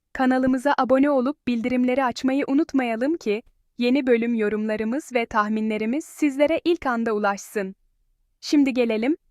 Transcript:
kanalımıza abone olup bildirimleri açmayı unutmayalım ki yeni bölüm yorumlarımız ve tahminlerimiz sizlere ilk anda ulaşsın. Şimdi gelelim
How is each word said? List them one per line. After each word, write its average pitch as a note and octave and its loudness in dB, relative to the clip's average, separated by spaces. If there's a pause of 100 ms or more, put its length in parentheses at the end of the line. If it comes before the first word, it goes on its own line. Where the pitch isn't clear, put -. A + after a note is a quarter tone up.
(140)
kanalımıza C4 2
abone C4 4
olup C#4 0
bildirimleri B3 0
açmayı C4 0
unutmayalım C4+ 0
ki G#3+ -4 (340)
yeni B3+ 2
bölüm A#3 2
yorumlarımız G#3+ -2
ve A#3 0
tahminlerimiz A3 -2
sizlere D4 0
ilk E4 0
anda A#3 -2
ulaşsın. G3+ -4 (680)
Şimdi C#4 2
gelelim A#3 0 (140)